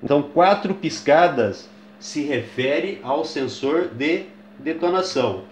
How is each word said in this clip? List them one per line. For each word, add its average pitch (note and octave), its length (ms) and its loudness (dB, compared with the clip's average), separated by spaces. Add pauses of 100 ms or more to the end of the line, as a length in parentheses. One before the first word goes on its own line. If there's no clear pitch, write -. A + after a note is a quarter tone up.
Então, C#3+ 180 4
quatro F#3+ 520 2
piscadas D3 960 2 (280)
se - 260 -8
refere C#3+ 760 -2
ao C#3+ 220 -2
sensor C#3+ 640 -2
de D3+ 380 -2 (340)
detonação. D#3+ 920 -2